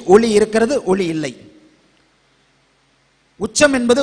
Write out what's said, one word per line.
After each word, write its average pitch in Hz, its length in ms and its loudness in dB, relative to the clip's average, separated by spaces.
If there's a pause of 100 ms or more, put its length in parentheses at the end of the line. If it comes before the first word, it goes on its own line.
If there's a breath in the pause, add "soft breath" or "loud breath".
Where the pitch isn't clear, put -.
(140)
ஒளி 233 140 4 (100)
இருக்கிறது, 220 360 0 (160)
ஒளி 190 240 -2
இல்லை. 151 180 -6 (2000)
உச்சம் 247 380 0
என்பது 240 240 0